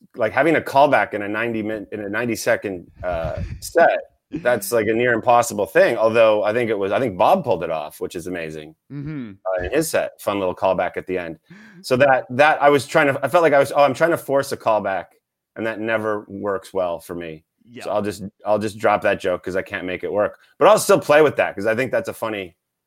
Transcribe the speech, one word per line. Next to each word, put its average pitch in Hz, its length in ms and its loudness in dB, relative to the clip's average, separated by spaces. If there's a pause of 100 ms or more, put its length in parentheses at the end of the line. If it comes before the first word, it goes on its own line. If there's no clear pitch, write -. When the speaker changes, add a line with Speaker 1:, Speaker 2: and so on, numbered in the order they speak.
(160)
Speaker 1:
like, 110 160 0
having 143 240 4
a 117 60 0
callback 131 520 4
in 104 80 -6
a 101 60 -6
ninety 110 340 -4
min-, 104 300 -6
in 107 100 -10
a 101 80 -10
ninety 113 260 -4
second, 101 560 -4 (120)
uh, 82 480 -6
Speaker 2:
<laughs> - 100 -12
Speaker 1:
set, 127 380 2 (420)
that's, 120 300 -2
like, 113 160 0
a 110 60 0
near 120 200 0
impossible 113 540 0
thing. 165 300 2
Although 110 460 4
I 107 100 0
think 117 180 -2
it 104 80 -2
was, 98 120 -2
I 101 80 0
think 113 180 -2
Bob 151 260 4
pulled 95 200 -2
it 82 60 -4
off, 78 320 -8
which 92 140 -8
is 85 120 -10
amazing, 80 480 -10 (160)
Speaker 2:
Mm-hmm. 139 420 -12 (260)
Speaker 1:
uh, 87 60 -4
in 92 60 -8
his 160 200 -2
set. - 300 -2
Fun 101 180 -2
little 90 160 -2
callback 92 420 -2
at 90 100 -8
the 92 120 -4
end. 82 200 -10 (420)
So 135 160 -2
that, 131 340 4
that 147 300 4
I 143 80 6
was 147 180 4
trying 156 260 2
to, 131 100 -6
I 139 60 -2
felt 170 140 4
like 151 100 4
I 139 60 6
was, 139 120 2
"Oh, 147 120 4
I'm 139 100 4
trying 165 180 2
to 156 60 0
force 139 340 -2
a 113 60 -6
callback," 98 480 0 (500)
and 107 120 -6
that 110 120 -6
never 110 480 -2
works 98 460 -6
well 87 260 -4
for 87 160 -14
me. 80 300 -12 (180)
Speaker 2:
Yeah. 117 200 -20
Speaker 1:
So - 80 -8
I'll 104 100 0
just, 101 220 -6 (220)
I'll 104 140 0
just 107 200 -6
drop 104 240 2
that 101 160 0
joke 90 240 -2
'cause 92 120 -6
I 92 60 -2
can't 90 240 -8
make 90 180 -6
it 82 80 -6
work. 98 280 -2 (180)
But 147 120 4
I'll 214 100 6
still 196 200 4
play 147 220 4
with 147 160 4
that 87 180 0
'cause 98 120 -6
I 113 80 2
think 123 160 -2
that's 113 180 -2
a 101 40 -8
funny, 101 420 -8 (320)